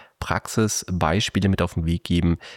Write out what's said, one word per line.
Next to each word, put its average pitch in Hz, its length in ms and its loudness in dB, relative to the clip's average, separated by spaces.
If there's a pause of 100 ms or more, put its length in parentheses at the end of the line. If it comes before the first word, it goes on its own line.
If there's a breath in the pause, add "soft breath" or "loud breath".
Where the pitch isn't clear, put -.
(200 loud breath)
Praxisbeispiele 92 1300 0
mit 95 140 2
auf 87 120 -4
den 80 120 -2
Weg 85 180 -2
geben. 85 320 2 (200 loud breath)